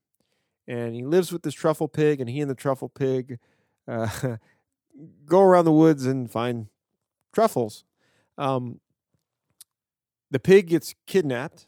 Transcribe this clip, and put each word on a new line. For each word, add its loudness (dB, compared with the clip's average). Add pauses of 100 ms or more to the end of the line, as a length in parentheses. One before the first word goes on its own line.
(680)
And -8
he -10
lives 0
with -10
this -6
truffle -2
pig, 0
and -6
he -8
and -4
the -6
truffle -6
pig, -6 (500)
uh, -6 (100)
<laughs> -6 (880)
go 4
around 6
the 4
woods 4
and -4
find -6 (640)
truffles. -2 (520)
Um, -6 (1500)
the -2
pig 6
gets -2 (100)
kidnapped. -4